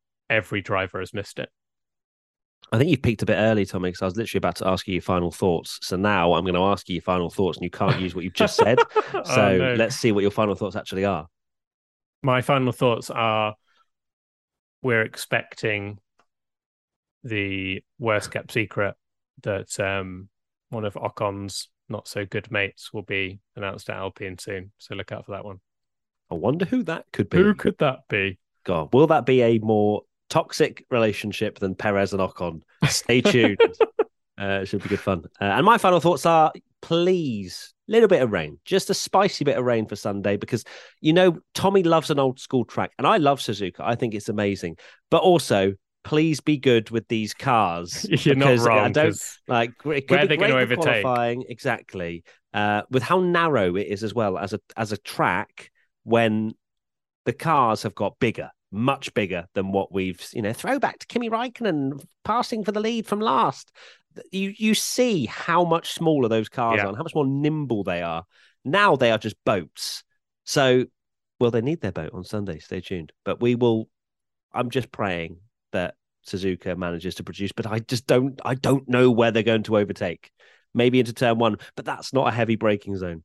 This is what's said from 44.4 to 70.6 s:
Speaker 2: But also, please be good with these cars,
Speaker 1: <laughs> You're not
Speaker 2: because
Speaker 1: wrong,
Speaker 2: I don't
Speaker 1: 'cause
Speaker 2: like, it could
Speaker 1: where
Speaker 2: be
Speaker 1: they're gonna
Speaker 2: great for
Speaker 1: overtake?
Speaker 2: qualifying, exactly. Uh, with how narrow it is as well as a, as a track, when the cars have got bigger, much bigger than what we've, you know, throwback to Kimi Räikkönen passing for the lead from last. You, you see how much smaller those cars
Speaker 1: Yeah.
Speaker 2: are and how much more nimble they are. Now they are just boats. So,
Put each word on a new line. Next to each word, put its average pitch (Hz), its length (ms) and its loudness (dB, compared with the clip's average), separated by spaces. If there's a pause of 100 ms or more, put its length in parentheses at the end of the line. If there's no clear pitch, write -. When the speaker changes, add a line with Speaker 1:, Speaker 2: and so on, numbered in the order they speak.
Speaker 2:
But 160 80 6
also, 131 560 4 (300)
please 156 360 0
be 151 160 0
good 120 320 2
with 113 200 -4
these 110 260 -4
cars, 92 760 -2
Speaker 1:
<laughs> - 160 0
You're 143 100 4
not 135 120 4
Speaker 2:
because 123 180 4
Speaker 1:
wrong, 113 140 4
Speaker 2:
I 104 140 4
don't 151 180 4
Speaker 1:
'cause - 360 -10
Speaker 2:
like, 120 260 0 (120)
it 139 240 -2
could - 20 -6
Speaker 1:
where - 120 6
Speaker 2:
be - 60 4
Speaker 1:
they're 151 100 2
gonna 202 160 2
Speaker 2:
great 127 140 2
for 123 120 -2
Speaker 1:
overtake? 120 220 2
Speaker 2:
qualifying, 120 440 0
exactly. 95 800 -6 (300)
Uh, 104 260 2 (100)
with 127 120 2
how 185 180 2
narrow 160 560 2
it 98 120 -4
is 101 140 -6
as 107 120 -6
well 101 240 0
as 98 160 -6
a, 104 60 -8 (140)
as 110 160 -4
a 104 60 -4
track, - 760 -4 (340)
when 110 500 2 (720)
the 127 80 0
cars 131 480 2
have 107 120 -6
got 101 260 -6
bigger, 110 300 -2 (220)
much 131 400 -4
bigger 92 400 -4
than 95 180 -4
what 95 220 -2
we've, 95 400 -6
you - 80 -6
know, 107 140 -4
throwback 233 460 -4
to - 60 -20
Kimi 240 220 -4
Räikkönen 208 720 -4 (220)
passing 220 400 -4
for 214 80 -2
the 214 80 -4
lead 220 260 -4
from 208 140 -4
last. 226 500 0 (600)
You, 196 240 -4
you 220 180 2
see 220 520 2
how 175 380 0
much 165 280 0
smaller 151 360 2
those 110 200 0
cars 117 300 0
Speaker 1:
Yeah. 101 60 2
Speaker 2:
are 98 40 -2
and 101 80 -6
how 151 80 -8
much 165 100 -12
more 151 100 0
nimble 139 600 -2
they 87 180 -4
are. 82 220 -6 (400)
Now 180 320 4
they 123 160 4
are 110 60 2
just 107 260 -6
boats. - 580 -4 (400)
So, 127 440 2 (520)